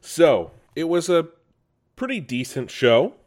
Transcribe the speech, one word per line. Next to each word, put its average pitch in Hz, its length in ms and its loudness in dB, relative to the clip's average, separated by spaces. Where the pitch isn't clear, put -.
So 131 480 2
it 156 100 -4
was 170 240 -2
a 165 200 2
pretty 254 260 -6
decent 127 500 -8
show. 127 440 2